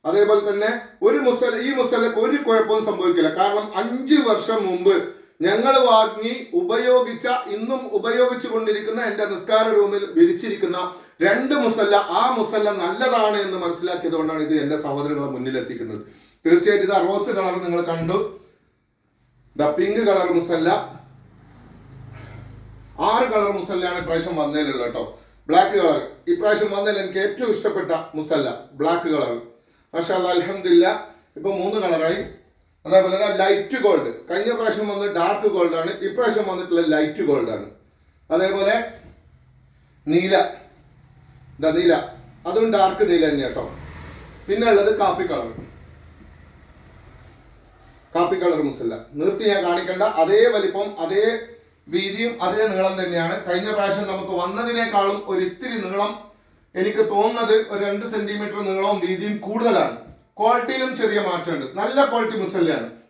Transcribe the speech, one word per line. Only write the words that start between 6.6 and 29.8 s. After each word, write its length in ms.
ഇന്നും 260
ഉപയോഗിച്ചു 560
കൊണ്ടിരിക്കുന്ന, 560
എൻ്റെ 240
നിസ്കാര 320
റൂമിൽ 280
വിരിച്ചിരിക്കുന്ന 600
രണ്ട് 280
മുസല്ല, 320
ആ 40
മുസല്ല 320
നല്ലതാണ് 600
എന്ന് 180
മനസ്സിലാക്കിയത് 540
കൊണ്ടാണ് 300
ഇത് 160
എൻ്റെ 220
സഹോദരങ്ങളെ 500
മുന്നിൽ 260
എത്തിക്കുന്നത്. 400
തീർച്ചയായിട്ടും 420
ഇത് 80
റോസ് 300
കളർ 260
നിങ്ങൾ 180
കണ്ടു, 260
ദാ 80
പിങ്ക് 300
കളർ 200
മുസല്ല, 320
ആറ് 240
കളർ 160
മുസല്ലയാണ് 440
ഇപ്രാവശ്യം 380
വന്നതിലുള്ളത് 540
ട്ടോ. 80
ബ്ലാക്ക് 320
കളർ 180
ഇപ്രാവശ്യം 420
വന്നതിൽ 280
എനിക്ക് 220
ഏറ്റവും 300
ഇഷ്ടപ്പെട്ട 360
മുസല്ല 300
ബ്ലാക്ക് 340
കളർ. 200